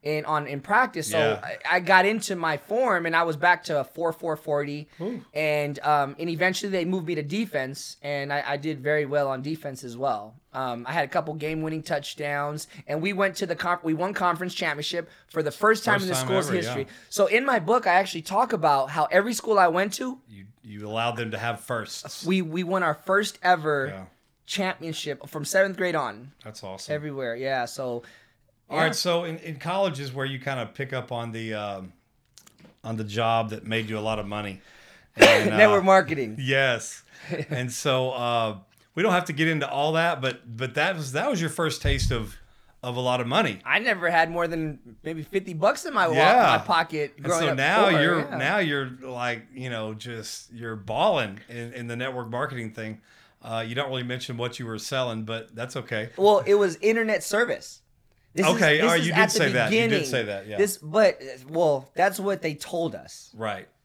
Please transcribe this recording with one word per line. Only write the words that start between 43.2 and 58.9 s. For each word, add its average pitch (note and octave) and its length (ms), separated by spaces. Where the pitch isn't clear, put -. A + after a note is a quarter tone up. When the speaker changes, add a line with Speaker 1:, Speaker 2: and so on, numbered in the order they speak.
Speaker 2:
of A#2 60
money. C3 360
Speaker 1:
I D3 160
never G3 300
had E3 200
more E3+ 160
than D#3+ 340
maybe D#3+ 200
fifty G3 300
bucks G3 320
in D4+ 80
my F#3+ 140
wa-, D#3+ 80
Speaker 2:
Yeah. F#3 420
Speaker 1:
my - 80
pocket D#3+ 500
Speaker 2:
And C#3+ 100
Speaker 1:
growing E3 180
Speaker 2:
so D3+ 80
Speaker 1:
up C3+ 60
Speaker 2:
now G3 340
Speaker 1:
poor, D3+ 100
Speaker 2:
you're, E3 180
Speaker 1:
yeah. D3 180
Speaker 2:
now D3 200
you're, C#3+ 320
like, B2 520
you B2+ 160
know, A2 240
just, A2 580
you're A2+ 240
balling A2 720
in, A#2+ 260
in A#2+ 140
the A#2 80
network B2 340
marketing B2 420
thing. A2 280
Uh, A2+ 240
you A2+ 80
don't C#3 160
really C3 140
mention B2 320
what A#2+ 240
you B2 60
were A2 140
selling, A#2+ 440
but A2+ 320
that's B2+ 220
okay. A#2 400
Speaker 1:
Well, G3+ 280
it G3+ 100
was F#3+ 220
internet A3 460
service. - 580
This F#3 140
is, E3 80
Speaker 2:
Okay, D#3 220
Speaker 1:
this D#3 60
Speaker 2:
all A#3 60
right, E3+ 100